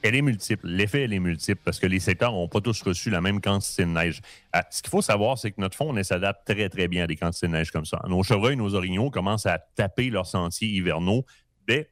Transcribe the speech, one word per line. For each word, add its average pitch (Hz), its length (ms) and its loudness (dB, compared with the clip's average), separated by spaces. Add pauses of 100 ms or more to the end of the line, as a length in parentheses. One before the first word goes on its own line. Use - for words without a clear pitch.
elle 113 100 4
est 139 40 4
multiple. 110 460 0
L'effet, 101 380 2
elle 107 100 0
est 95 40 0
multiple 87 460 0
parce - 140 -2
que - 80 0
les 92 120 2
secteurs 110 340 2
n'ont 87 140 -2
pas 104 140 0
tous 110 220 -2
reçu 95 260 -2
la 87 140 2
même 101 180 2
quantité 98 460 0
de - 20 0
neige. 82 320 0 (340)
Euh, 87 60 4 (100)
ce - 120 -6
qu'il - 80 -8
faut 196 100 2
savoir, 110 380 2
c'est 107 120 -6
que 101 120 -6
notre 95 160 -4
faune, 143 180 -2
elle 98 80 0
s'adapte 98 420 -2
très, 101 220 0
très 90 200 0
bien 87 160 0
à - 20 0
des 80 100 -2
quantités 85 300 -2
de 85 60 0
neige 80 180 -2
comme 82 160 -4
ça. - 200 -6
Nos 92 160 2
chevreuils, 113 320 4
nos 104 200 -2
orignaux 92 340 0
commencent 104 380 -2
à 87 120 2
taper 120 520 -2
leurs 95 160 -2
sentiers 92 420 -2
hivernaux 92 560 0 (420)
dès 139 260 0